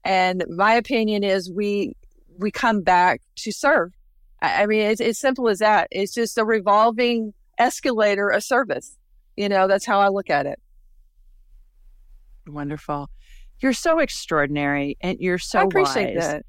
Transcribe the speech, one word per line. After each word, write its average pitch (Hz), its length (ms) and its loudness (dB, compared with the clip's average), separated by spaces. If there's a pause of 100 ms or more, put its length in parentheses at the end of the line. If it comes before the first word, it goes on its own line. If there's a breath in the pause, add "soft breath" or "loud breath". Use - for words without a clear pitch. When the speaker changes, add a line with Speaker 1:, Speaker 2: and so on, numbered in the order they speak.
Speaker 1:
And 185 460 0
my 196 240 2
opinion 220 500 0
is 190 260 0
we, 202 460 -4 (420)
we 202 140 -4
come 220 300 0
back 180 400 4 (160)
to - 140 -8
serve. 233 420 0 (480)
I, 131 220 0
I - 20 2
mean, 214 160 0
it's, 214 180 0
it's 233 200 -2
simple 262 280 0
as 202 120 0
that. 214 320 4
It's 196 220 -4
just 233 240 -4
a 226 60 0
revolving 220 880 2 (240)
escalator 214 720 0
of 208 140 0
service. 240 540 -2 (400)
You 202 100 -2
know, 190 200 2
that's 196 180 2
how 202 160 2
I 196 80 4
look 196 200 -4
at 143 160 2
it. 143 140 -8 (1900)
Speaker 2:
Wonderful. 147 600 -8 (500 soft breath)
You're 262 140 2
so 330 260 2
extraordinary 143 1000 -2
and 180 180 -4
you're 180 180 -2
so - 220 -2
Speaker 1:
I 403 40 4
appreciate 381 520 0
Speaker 2:
wise, 170 120 -2
Speaker 1:
that. 151 220 -6